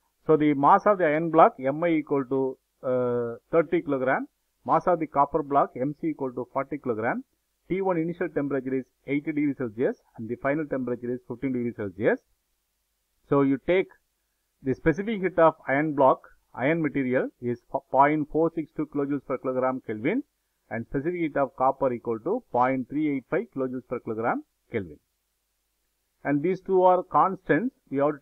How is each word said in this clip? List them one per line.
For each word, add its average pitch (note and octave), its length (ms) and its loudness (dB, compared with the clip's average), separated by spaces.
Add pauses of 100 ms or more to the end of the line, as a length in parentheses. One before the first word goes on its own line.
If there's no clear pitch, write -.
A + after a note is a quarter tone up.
(280)
So D#3 80 6
the D3+ 200 4
mass D#3 300 6
of G#3 120 4
the F3+ 80 2
iron D#3 260 0
block E3 260 6
M C3+ 280 -4
I - 20 2
equal D3 380 0
to, C3 320 -2 (280)
uh, B2 500 -2 (140)
thirty E3 320 2
kilogram, C#3+ 460 -2 (380)
mass D3 200 0
of F3 140 2
the D#3 80 -4
copper C#3+ 340 0
block C#3+ 380 0
M C#3+ 220 -2
C E3 80 -2
equal C3+ 240 -6
to B2 180 -6
forty C3+ 260 -6
kilogram, B2+ 460 -4 (460)
T F#3 100 -2
one F#3 180 0
initial E3+ 300 -4
temperature C#3 480 -4
is C3 100 -4 (220)
eighty C#3+ 240 -2
degrees D3 260 0
Celsius B2+ 440 -4 (160)
and A2+ 100 -10
the A#2 80 -6
final D3 300 -2
temperature B2 480 -6
is B2 160 -8
fifteen C3 240 -6
degrees A#2+ 240 -4
Celsius. G#2+ 420 -2 (1120)
So C#3+ 140 4
you C3+ 220 2
take F3+ 220 2 (720)
the C3 120 -2
specific F#3+ 480 -2
heat F3 180 -2
of D#3+ 160 6 (100)
iron D3 280 -2
block, C#3 260 4 (360)
iron D#3 280 0
material C#3 460 -2 (120)
is A#2+ 200 -6 (120)
f-, C3+ 160 -4
point C#3+ 420 4
four D#3+ 220 2
six D#3 220 -6
two D#3 120 -4
kilojoules C#3 380 -4
per C3 120 -4
kilogram C3 500 -2
Kelvin, C3 340 -2 (480)
and A2+ 160 -6
specific D#3+ 360 -4
heat D3 160 -4
of C3+ 180 -2
copper C3 380 0
equal A#2 260 -6
to G3 320 -4
point B2+ 380 0
three D3 260 -2
eight C3 140 -6
five D#3 160 -2 (100)
kilojoules C3 320 -6
per A#2+ 120 -6
kilogram A#2 440 -4 (280)
Kelvin. F2 280 -8 (1300)
And C#3+ 180 0
these F#3 180 0
two F#3 220 2
are F3+ 180 6
constants F#3 760 0 (140)
we C3+ 80 -4
have C#3+ 140 2
to D3 100 -10